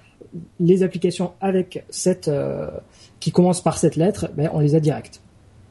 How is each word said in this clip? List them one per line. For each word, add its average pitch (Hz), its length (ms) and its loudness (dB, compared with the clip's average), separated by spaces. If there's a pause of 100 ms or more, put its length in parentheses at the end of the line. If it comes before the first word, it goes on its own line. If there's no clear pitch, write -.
(600)
Les 180 220 6
applications 180 580 -2
avec 185 500 -2
cette, - 380 -2
euh, 139 400 -4 (520)
qui 156 120 -4
commencent 180 300 4
par - 160 0
cette 156 180 2
lettre, 165 400 0
ben, 147 180 -2
on 160 60 -2
les 147 140 2
a 160 60 4
direct. 143 420 -4 (500)